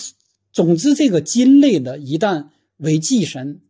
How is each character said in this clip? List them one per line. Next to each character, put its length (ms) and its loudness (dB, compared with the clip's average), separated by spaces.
总 220 2
之， 180 0
这 160 2
个 100 0
金 400 4
类 200 4
的 180 -10
一 180 -8
旦 320 -4
为 200 0
忌 260 -2
神， 460 -10